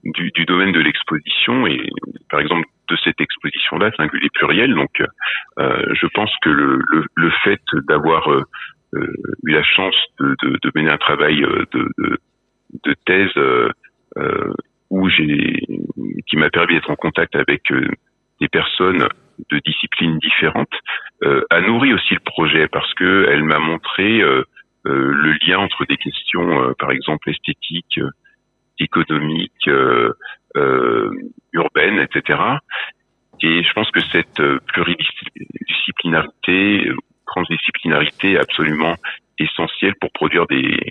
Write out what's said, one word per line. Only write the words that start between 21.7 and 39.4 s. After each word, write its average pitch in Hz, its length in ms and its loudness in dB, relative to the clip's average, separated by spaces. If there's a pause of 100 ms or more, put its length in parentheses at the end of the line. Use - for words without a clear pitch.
aussi 95 200 2
le 87 60 0
projet 76 480 2
parce - 280 -4
que 92 340 4
elle 76 140 4
m'a 78 160 2
montré, 92 640 0
euh, 65 220 4 (420)
euh, 69 280 0
le 76 200 2 (140)
lien 92 120 2
entre - 260 -2
des - 120 -2
questions, 85 640 0
euh, 64 160 0
par 67 140 -2
exemple 76 380 -2
esthétiques, - 680 -6
euh, 67 100 -2 (680)
économiques, 78 880 -2
euh, 64 460 2 (420)
euh, 62 540 2 (440)
urbaines, 85 460 2
et 73 140 2
cetera. 85 460 0 (800)
Et 82 220 2
je - 100 0
pense - 180 0
que 90 80 0 (120)
cette, - 280 0
euh, 69 280 2
pluridisciplinarité, - 2250 -2
euh, - 60 -2 (320)
transdisciplinarité 80 1040 -2
est 87 60 4
absolument 78 560 0 (440)
essentielle 85 600 -2